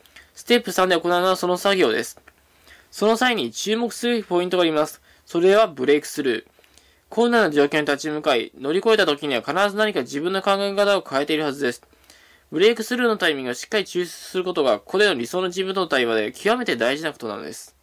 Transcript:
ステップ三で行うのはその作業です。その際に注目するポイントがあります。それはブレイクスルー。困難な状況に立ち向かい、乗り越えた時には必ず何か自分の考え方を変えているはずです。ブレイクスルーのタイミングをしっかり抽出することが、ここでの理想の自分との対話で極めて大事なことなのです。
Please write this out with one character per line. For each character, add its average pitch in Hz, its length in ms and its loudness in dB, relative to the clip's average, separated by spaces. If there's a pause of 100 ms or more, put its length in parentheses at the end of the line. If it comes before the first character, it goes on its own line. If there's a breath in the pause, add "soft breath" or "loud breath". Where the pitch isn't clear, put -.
(360 loud breath)
ス - 80 -20
テ 240 140 4
ッ 240 60 0
プ 196 80 -6
三 185 180 2
で 175 100 2
行 170 80 -2
う 175 40 0
の 175 120 2
は 185 120 2
そ - 120 -2
の 180 100 0
作 196 180 0
業 165 160 2
で 113 120 -2
す。 - 160 -14 (720 soft breath)
そ - 160 0
の 220 100 4
際 247 180 0
に 123 160 -4
注 208 240 -4
目 233 160 -2
す - 160 -4
る 240 160 0
ポ 175 200 0
イ - 20 -2
ン 180 60 -6
ト 180 60 2
が 180 60 4
あ - 20 4
り 160 60 2
ま 151 140 2
す。 - 160 -10 (240 soft breath)
そ - 140 -4
れ 190 160 6
は 220 100 6
ブ 131 220 -4
レ 143 80 6
イ 151 60 0
ク - 60 -14
ス - 140 -6
ル 127 240 -2
ー。 - 0 - (640 soft breath)
困 240 220 2
難 220 180 4
な - 20 -2
状 147 140 4
況 151 140 0
に 147 80 0
立 143 100 0
ち 151 140 -8
向 151 100 -4
か 143 140 2
い、 113 240 -2
乗 135 120 -4
り 180 80 0
越 226 100 2
え 220 80 6
た 190 100 2
時 147 200 -2
に 139 60 -2
は 117 80 0
必 143 120 -6 (180)
ず 196 60 -6
何 214 160 0
か 156 80 -2
自 135 200 -8
分 175 100 -4
の 190 120 -4
考 202 160 2
え 196 160 -4
方 202 240 2
を - 80 -8
変 139 140 0
え 147 40 -4
て 156 80 -2
い 151 40 2
る 156 60 -2
は 143 100 -2
ず 143 80 -12
で 127 100 0
す。 - 100 -16 (680 soft breath)
ブ 147 80 -4
レ 202 100 6
イ 233 60 4
ク 226 80 -4
ス 247 120 -4
ル 247 100 0
ー - 20 2
の 214 100 0
タ 180 120 0
イ 156 40 2
ミ 135 80 -6
ン 127 40 -8
グ 123 60 -4
を - 40 -6
し - 100 -12
っ - 40 -20
か 220 100 -2
り 190 40 -2
抽 - 180 -4
出 180 40 -6
す - 320 -12
る 185 60 -2
こ 180 100 -4
と 170 100 0
が、 117 140 4
こ - 140 -18
こ 190 80 0
で 208 80 4
の 180 80 0
理 120 100 -4
想 180 160 -4
の 185 60 -2
自 180 160 -4
分 190 100 -4
と 190 80 -2
の 175 60 -2
対 131 180 0
話 113 120 0
で 104 140 -2
極 214 260 -2
め 247 80 -6
て 160 100 -2
大 120 240 -2
事 160 40 -8
な 156 80 -4
こ - 60 -20
と 120 100 -10
な 104 100 -6
の 107 40 -12
で 78 120 -12
す。 - 300 -20